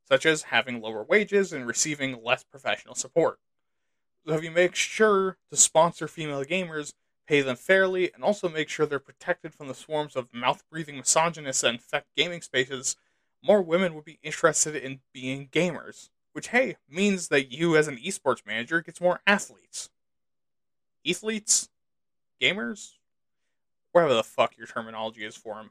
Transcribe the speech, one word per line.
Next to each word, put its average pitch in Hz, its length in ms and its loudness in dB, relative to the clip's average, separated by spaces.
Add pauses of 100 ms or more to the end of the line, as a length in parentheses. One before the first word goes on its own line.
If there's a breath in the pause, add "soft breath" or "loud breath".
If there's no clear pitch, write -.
such 135 220 2
as 156 180 2
having 123 360 0
lower 110 240 -8
wages 196 480 2
and 135 140 -8
receiving 135 580 -4
less 123 180 2
professional 127 520 -6
support. 139 440 0 (880)
So 151 60 -2
if 160 100 -2
you 165 80 -10
make 175 240 4
sure 196 640 2 (120)
to 147 60 -10
sponsor 165 520 4
female 147 360 -6
gamers, 160 500 -6 (320)
pay 143 160 4
them 147 140 -2
fairly, 185 560 2
and 123 120 -10
also 185 240 0
make 156 200 -4
sure - 180 0
they're 147 120 -2
protected - 560 -8
from 147 140 -16
the 131 60 -10
swarms 151 420 -6
of 123 180 -6
mouth-breathing 143 600 -4
misogynists 156 680 0
that 120 120 2
infect - 420 -8
gaming 170 260 0
spaces, 131 540 -2 (460)
more 190 200 4
women 170 320 2
would 151 100 -16
be 156 180 -20
interested 156 520 0
in 135 280 -8 (100)
being 135 360 -8
gamers. 143 600 -4 (240)
Which, - 160 -12
hey, 240 300 0 (100)
means 185 400 0
that 135 240 2
you 160 240 2
as 151 100 6
an 139 120 -8
esports 135 480 -4
manager 120 340 -4
gets 165 220 -16
more 175 240 2
athletes. - 640 -2 (1160)
Athletes? 214 640 -2 (720)
Gamers? 202 560 -4 (960)
Whatever 165 220 6
the 113 100 2
fuck - 320 -2
your 113 100 -18
terminology 113 580 -10
is 110 120 -12
for 107 220 -12
'em, 110 120 -18